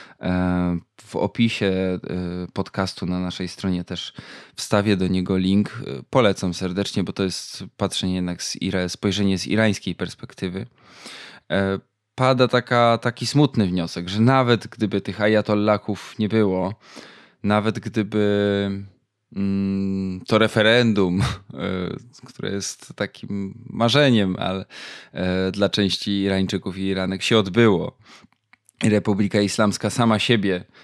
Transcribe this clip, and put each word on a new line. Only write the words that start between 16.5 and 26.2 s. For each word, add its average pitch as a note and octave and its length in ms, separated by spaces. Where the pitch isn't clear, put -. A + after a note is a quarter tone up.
nawet G#2+ 360
gdyby G2+ 1080
mm, G2 880
to A2 120
referendum, G#2+ 800
<laughs> - 20
e, - 40
które - 240
jest - 440
takim G2 760
marzeniem, A2+ 680
ale, F#2 260
e, F#2 380
dla G2 180
części G2 420